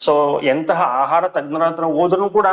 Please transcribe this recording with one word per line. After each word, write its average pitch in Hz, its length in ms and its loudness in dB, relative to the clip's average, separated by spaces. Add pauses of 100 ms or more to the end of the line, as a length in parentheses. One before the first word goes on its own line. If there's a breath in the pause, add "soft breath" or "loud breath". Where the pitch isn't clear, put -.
so 147 380 2
ಎಂತಹ 160 380 0
ಆಹಾರ 143 460 0
ತಜ್ಞರ 156 340 -4
ಹತ್ರ 165 220 -2
ಹೋದ್ರು 175 460 0
ಕೂಡ 208 220 2